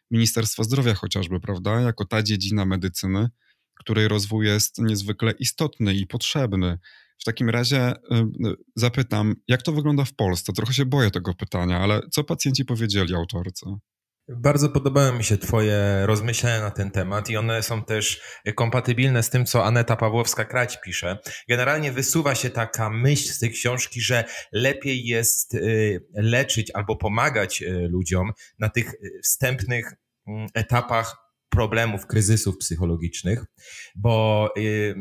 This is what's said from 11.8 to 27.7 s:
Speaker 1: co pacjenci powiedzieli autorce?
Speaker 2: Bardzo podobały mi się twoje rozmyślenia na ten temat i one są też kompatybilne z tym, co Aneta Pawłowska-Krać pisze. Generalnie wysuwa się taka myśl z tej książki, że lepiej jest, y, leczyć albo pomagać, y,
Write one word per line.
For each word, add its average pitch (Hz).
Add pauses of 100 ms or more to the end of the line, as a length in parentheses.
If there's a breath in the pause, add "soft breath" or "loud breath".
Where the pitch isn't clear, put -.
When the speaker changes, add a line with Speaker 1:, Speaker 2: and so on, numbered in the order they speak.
Speaker 1:
co 147
pacjenci 139
powiedzieli 101
autorce? 87 (640)
Speaker 2:
Bardzo 139
podobały 135
mi 110
się 101
twoje 101
rozmyślenia 113
na 104
ten 98
temat 101
i 110
one 113
są 107
też - (340 loud breath)
kompatybilne 120
z -
tym, 123
co 113
Aneta 117
Pawłowska-Krać 113
pisze. 90 (300 loud breath)
Generalnie 135
wysuwa 135
się 123
taka 110
myśl 131
z -
tej 117
książki, 120
że 117 (280 loud breath)
lepiej 131
jest, 113
y, 107
leczyć 113
albo 104
pomagać, 110
y, 87